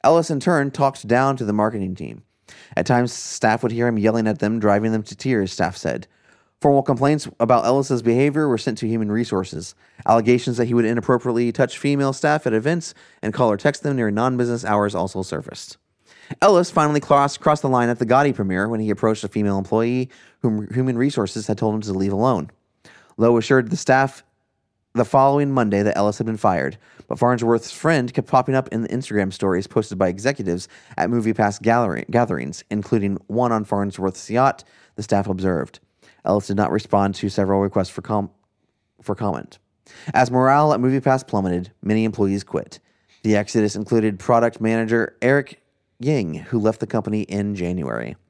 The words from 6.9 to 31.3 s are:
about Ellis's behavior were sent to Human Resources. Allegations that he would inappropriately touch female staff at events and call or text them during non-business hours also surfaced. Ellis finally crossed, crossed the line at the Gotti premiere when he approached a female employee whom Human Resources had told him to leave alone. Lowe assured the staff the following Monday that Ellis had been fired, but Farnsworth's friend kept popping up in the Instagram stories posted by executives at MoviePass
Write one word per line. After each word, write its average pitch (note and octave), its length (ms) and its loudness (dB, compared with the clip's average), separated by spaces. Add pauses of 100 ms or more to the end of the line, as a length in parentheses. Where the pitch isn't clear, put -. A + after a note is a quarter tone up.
about A#2+ 240 2
Ellis's C3 360 0
behavior C#3 460 2
were A#2+ 100 0
sent A2 200 -4
to A2+ 100 -6
Human A2 240 -2
Resources. G2+ 640 -4 (320)
Allegations A#2 480 4
that A#2+ 80 0
he A#2 100 -2
would A#2 120 4
inappropriately A#2+ 680 0
touch - 260 0
female C#3 360 0
staff D3+ 340 0
at A2+ 60 0
events D3+ 400 -2 (280)
and A2 120 -4
call A#2+ 180 2
or G2+ 60 0
text C#3+ 260 -2
them C#3+ 140 -2
during G#2+ 180 0
non-business A#2+ 480 0
hours G#2 320 0
also F#2+ 280 -4
surfaced. - 520 -12 (680)
Ellis F3+ 300 4
finally D3+ 300 2
crossed, C#3 400 2
crossed D3+ 220 2
the D3 40 -2
line B2 220 2
at A#2+ 100 -2
the B2 60 0
Gotti C3 280 4
premiere F#2+ 360 -2
when A2+ 100 -4
he A2 120 -2
approached A2 340 0
a - 20 -8
female G2+ 300 0
employee A#2 520 -2 (300)
whom G#2+ 340 -2
Human B2+ 240 0
Resources A#2 500 -2
had G#2+ 100 -2
told A2 180 0
him A2 60 -4
to G2+ 100 -8
leave F#2+ 220 -2
alone. G#2 360 0 (680)
Lowe A#2 180 4
assured A#2+ 340 2
the F#3 60 -2
staff C3+ 480 0 (680)
the A#2 100 0
following C#3 480 4
Monday G#2 320 2
that G#2 140 2
Ellis G#2 200 0
had A2 100 -4
been A2 100 -4
fired, D#2 400 0 (320)
but A#1+ 100 -6
Farnsworth's A#2 540 2
friend C3+ 400 0
kept - 160 -4
popping C3 260 2
up C3 140 0
in A2+ 140 -4
the - 40 -6
Instagram G#2 460 -4
stories F#2+ 340 -2
posted G#2 300 -4
by F#2+ 100 2
executives F#2+ 640 -4 (260)
at F2+ 140 -2
MoviePass A2 520 0